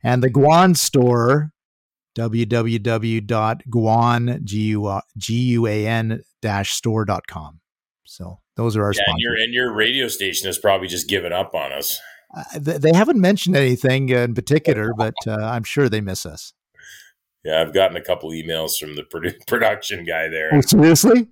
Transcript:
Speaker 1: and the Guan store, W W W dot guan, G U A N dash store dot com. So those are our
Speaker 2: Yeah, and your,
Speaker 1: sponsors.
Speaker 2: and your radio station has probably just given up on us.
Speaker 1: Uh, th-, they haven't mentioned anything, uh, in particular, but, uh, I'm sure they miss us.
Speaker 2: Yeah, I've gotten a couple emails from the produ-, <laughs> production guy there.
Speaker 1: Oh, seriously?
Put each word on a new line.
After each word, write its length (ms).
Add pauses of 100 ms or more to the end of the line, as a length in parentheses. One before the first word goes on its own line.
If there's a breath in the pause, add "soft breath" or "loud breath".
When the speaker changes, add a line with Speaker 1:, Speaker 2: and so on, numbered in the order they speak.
Speaker 1:
and 180
the 80
Guan 480
store, 720 (640)
W 300
W 340
W 420
dot 480
guan, 720
G 300 (800)
U 120
A 220
N 340 (220)
dash 300
store 320
dot 220
com. 320 (440)
So 360 (160)
those 220
are 60
our 100
Speaker 2:
Yeah, 140
and 120
your, 160
Speaker 1:
sponsors. 100
Speaker 2:
and 100
your 180
radio 340
station 400
has 120
probably 280
just 220
given 240
up 220
on 160
us. 280 (360 loud breath)
Speaker 1:
Uh, 240
th-, 220
they 120
haven't 260
mentioned 360
anything, 580
uh, 60
in 160
particular, 600
but, 200 (100)
uh, 160
I'm 220
sure 260
they 120
miss 260
us. 260 (880 loud breath)
Speaker 2:
Yeah, 180
I've 120
gotten 240
a 40
couple 300
emails 480
from 160
the 80
produ-, 380
<laughs> 60
production 580
guy 220
there. 260
Speaker 1:
Oh, 80
seriously? 720